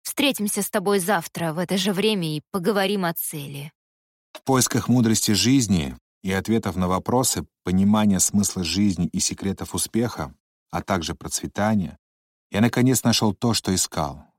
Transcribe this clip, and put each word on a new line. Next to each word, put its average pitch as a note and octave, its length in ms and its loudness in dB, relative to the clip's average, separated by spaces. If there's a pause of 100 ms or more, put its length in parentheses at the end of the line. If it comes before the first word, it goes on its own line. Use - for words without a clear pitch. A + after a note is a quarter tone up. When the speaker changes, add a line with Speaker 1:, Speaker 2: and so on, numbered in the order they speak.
Speaker 1:
Встретимся G#3+ 600 -2
с - 80 -4
тобой G3+ 300 2
завтра E3+ 520 -2
в D3+ 60 -4
это F3+ 180 -2
же G3 160 0
время F3+ 420 0
и D3 60 -4 (100)
поговорим G3 540 0
о E3 80 0
цели. C#3+ 580 -10 (600)
Speaker 2:
В - 120 -18
поисках B2+ 440 2
мудрости A2+ 440 4
жизни G2 640 2 (280)
и F#2+ 100 -4
ответов G2 440 -2
на F#2 120 0
вопросы, F#2 580 0 (160)
понимания G2 580 4
смысла G2 440 0
жизни F2 440 0
и F#2+ 120 -4
секретов - 540 -6
успеха, A2 600 -4 (360)
а F2+ 100 -6
также F2 340 -2
процветания, G2 840 -4 (520)
я G2+ 120 0
наконец B2 420 2
нашёл A2 300 2
то, A#2+ 180 -2
что F#2+ 220 -2
искал. D2+ 500 -4 (140)